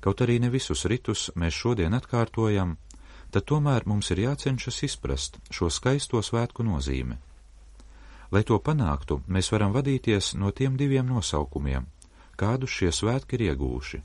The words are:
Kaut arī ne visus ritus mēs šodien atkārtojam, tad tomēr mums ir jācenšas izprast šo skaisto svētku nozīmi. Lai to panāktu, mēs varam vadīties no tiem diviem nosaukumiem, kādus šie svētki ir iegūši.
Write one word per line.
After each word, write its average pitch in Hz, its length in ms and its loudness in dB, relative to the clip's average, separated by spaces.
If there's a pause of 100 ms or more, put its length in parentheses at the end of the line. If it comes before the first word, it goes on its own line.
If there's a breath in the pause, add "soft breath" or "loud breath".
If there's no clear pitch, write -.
Kaut 98 180 2
arī 120 220 4
ne 120 80 2
visus - 340 -2
ritus 110 540 -2
mēs 82 160 2
šodien 104 400 2
atkārtojam, 110 800 0 (540 loud breath)
tad - 160 0
tomēr 147 400 2
mums 104 240 0
ir 92 160 2
jācenšas 135 560 -2
izprast - 560 -4 (120)
šo 85 200 0
skaisto 127 520 0
svētku 117 440 -2
nozīmi. 67 520 -2 (1120 loud breath)
Lai 98 160 6
to 110 160 6
panāktu, 82 540 0 (100)
mēs 92 240 2
varam 104 240 2
vadīties 131 640 0
no 98 160 2
tiem 135 240 0
diviem 135 260 2
nosaukumiem, 71 760 0 (560 loud breath)
kādus 123 380 0
šie 92 100 2
svētki 123 480 0
ir 110 140 2
iegūši. 65 540 -4